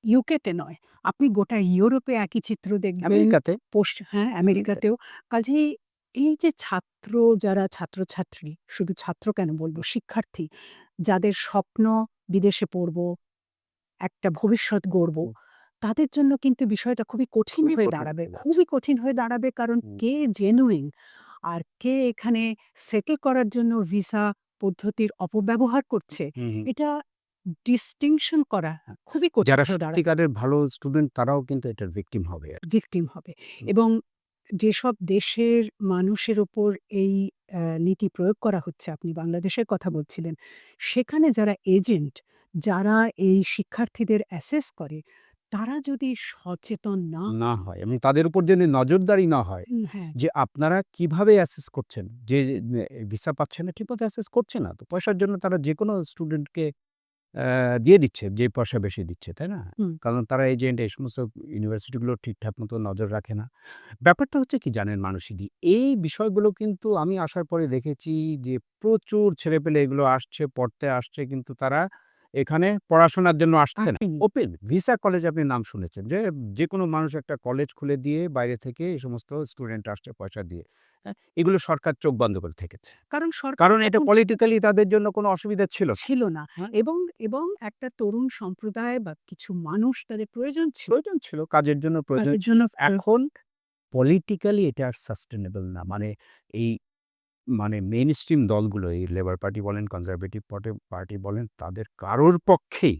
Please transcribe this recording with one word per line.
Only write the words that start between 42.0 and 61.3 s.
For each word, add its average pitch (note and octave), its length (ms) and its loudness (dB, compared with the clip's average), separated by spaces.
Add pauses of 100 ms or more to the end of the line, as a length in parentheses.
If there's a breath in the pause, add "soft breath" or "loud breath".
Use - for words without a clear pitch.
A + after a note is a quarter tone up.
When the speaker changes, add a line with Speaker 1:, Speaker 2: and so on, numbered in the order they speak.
Speaker 1:
যারা G3 420 2 (220)
এই F#3+ 260 6
শিক্ষার্থীদের - 840 -2
অ্যাসেস C4+ 440 -4
করে, D#3 280 -12 (520 soft breath)
তারা A3+ 280 -4
যদি C4+ 300 -4 (120)
সচেতন - 760 -8 (120)
না E3 120 -8 (160)
Speaker 2:
না A#2 180 0
হয় F#2 240 -10
এবং G#2 180 -2
তাদের C#3 280 4
উপর E3 180 2
যদি F3+ 240 6
নজরদারি F3+ 580 4
না D#3 160 4
হয় F#2 220 -8
Speaker 1:
হুম, A#3 240 -4
হ্যাঁ। F3 260 -10
Speaker 2:
যে C3+ 200 0
আপনারা D3+ 440 0 (140)
কিভাবে F3 420 4
অ্যাসেস F3+ 340 2
করছেন, - 360 -10 (220)
যে, B2+ 180 2
যে, C3 120 -2 (340)
এ, B2+ 140 -14
ভিসা A2 280 -6
পাচ্ছে - 300 -4
না, F3+ 100 -6
ঠিকমতো A3+ 320 -8
অ্যাসেস G#3+ 240 -6
করছে - 320 -2
না, G2+ 140 -4
তো - 140 -20
পয়সার F#3 300 -2
জন্য G3+ 200 2
তারা F#3 200 -2
যে D3 160 -2
কোনো G#3+ 180 -2 (120)
স্টুডেন্টকে, D#3 600 -6 (720)
আহ, B2+ 420 0
দিয়ে D#3 200 10
দিচ্ছে, C#3+ 320 2
যে G#2+ 180 0
পয়সা A#2+ 300 -2
বেশি G2+ 260 -4
দিচ্ছে, F2 300 -12
তাই E3 140 -8
না? G3 120 -8 (120)
Speaker 1:
হুম। F#3+ 280 -4
Speaker 2:
কারণ A#2+ 240 -2
তারা C3 220 0
এজেন্ট, B2+ 340 0
এই A2 100 -2
সমস্ত C3 280 -10 (300)